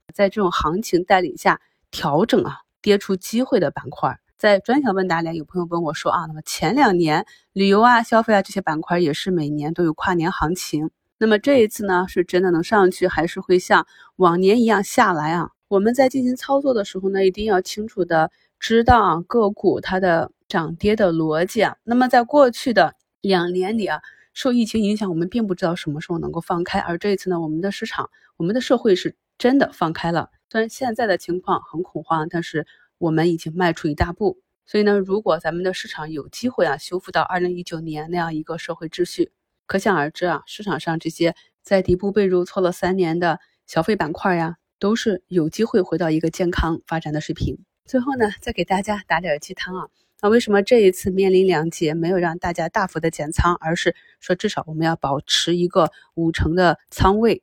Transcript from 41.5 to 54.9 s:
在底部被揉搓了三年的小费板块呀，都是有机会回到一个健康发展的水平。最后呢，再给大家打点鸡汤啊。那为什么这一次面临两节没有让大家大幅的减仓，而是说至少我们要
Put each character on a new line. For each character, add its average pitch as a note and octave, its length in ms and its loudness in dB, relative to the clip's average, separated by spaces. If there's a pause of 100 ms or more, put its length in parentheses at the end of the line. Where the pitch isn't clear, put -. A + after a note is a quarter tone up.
在 F#3+ 220 2
底 F3+ 120 2
部 G3 160 -2
被 G3+ 140 2
揉 F3+ 180 2
搓 - 180 -6
了 F3+ 100 2
三 F#3 260 -2
年 E3+ 220 0
的 E3+ 200 0 (280)
小 - 160 0
费 G#3+ 120 0
板 D#3+ 160 -2
块 F#3 240 0
呀， E3 220 -2 (220)
都 G3+ 160 0
是 G#3 320 -2
有 E3+ 220 0
机 G#3+ 140 -2
会 A3+ 180 2
回 E3 160 -4
到 E3+ 120 0
一 D#3 100 0
个 E3 100 0
健 F3 220 -2
康 E3 360 -2
发 E3 120 -4
展 D3+ 140 -6
的 E3+ 80 -4
水 - 120 -8
平。 - 240 -6 (280)
最 C4 140 0
后 B3+ 180 -2
呢， A3 120 2 (120)
再 A#3+ 100 -8
给 F3+ 140 -4
大 F#3+ 160 0
家 G3+ 260 -6
打 E3+ 140 0
点 D#3 180 -2
鸡 - 140 -16
汤 F#3 220 -8
啊。 F3 120 -10 (340)
那 G#3 60 0
为 A3+ 120 6
什 G#3+ 120 0
么 G3+ 100 4
这 A#3 180 4
一 F#3+ 120 8
次 - 180 -6
面 F#3+ 220 2
临 F#3+ 160 6
两 E3 240 2
节 D#3 220 -2
没 E3 160 0
有 F#3+ 80 2
让 F3 200 -2
大 F3+ 140 -6
家 E3+ 160 -4
大 G3+ 180 -2
幅 E3 140 -6
的 E3 100 -2
减 D#3 220 -6
仓， F3 240 2
而 D#3+ 200 -4
是 F3 200 -2 (240)
说 - 160 -2
至 G3+ 140 -4
少 D3+ 180 -6
我 D#3 60 -10
们 D#3+ 120 -2
要 E3 120 0